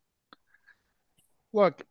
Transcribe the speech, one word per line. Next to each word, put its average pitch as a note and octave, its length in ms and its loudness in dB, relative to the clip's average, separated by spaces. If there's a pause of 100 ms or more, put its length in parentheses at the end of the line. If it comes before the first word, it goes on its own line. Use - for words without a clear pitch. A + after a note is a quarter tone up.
(1500)
Look, G3 400 0